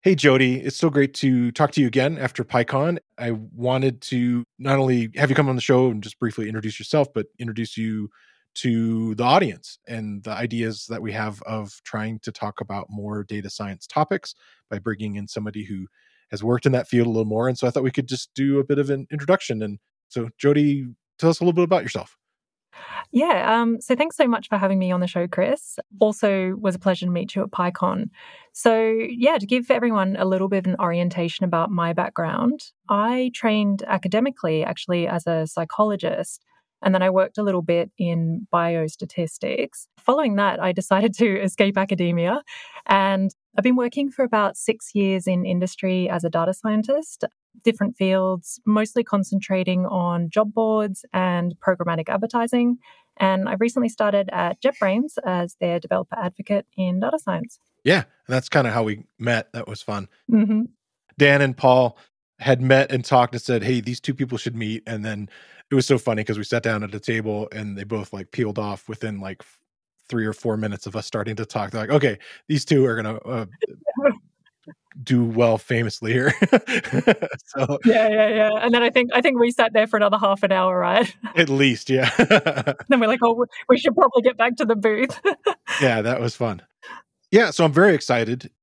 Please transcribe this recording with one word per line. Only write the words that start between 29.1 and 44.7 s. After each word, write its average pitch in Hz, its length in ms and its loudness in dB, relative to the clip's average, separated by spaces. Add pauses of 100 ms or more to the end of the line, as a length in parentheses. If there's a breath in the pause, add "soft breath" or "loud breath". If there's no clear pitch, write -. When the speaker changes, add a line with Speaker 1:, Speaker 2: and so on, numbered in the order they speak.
Speaker 2:
to 202 80 -2
give 247 240 0
everyone 220 460 2
a 190 100 -2
little 190 240 0
bit 190 160 0
of 185 80 0
an - 60 -4
orientation 175 680 -2
about 170 240 0
my 170 240 -2
background, 175 800 -2 (180)
I 240 460 0
trained 208 520 0
academically, 190 760 0
actually, 175 440 -4
as 170 200 -4
a 160 180 0
psychologist, 170 1000 -4 (380)
and 190 140 2
then 185 80 2
I 185 80 4
worked 185 260 2
a 214 60 -2
little 190 180 0
bit 170 380 -2
in 165 520 -2
biostatistics. 170 1400 -4 (120)
Following 254 380 2
that, 202 220 0
I 190 120 0
decided 196 460 2
to 202 220 2
<laughs> 196 40 -4
escape 196 340 2
academia, 180 640 0 (460 loud breath)
and 196 420 2 (260)
I've 202 80 2
been 254 120 4
working 254 340 0
for 262 160 -2
about 214 320 0
six - 380 -6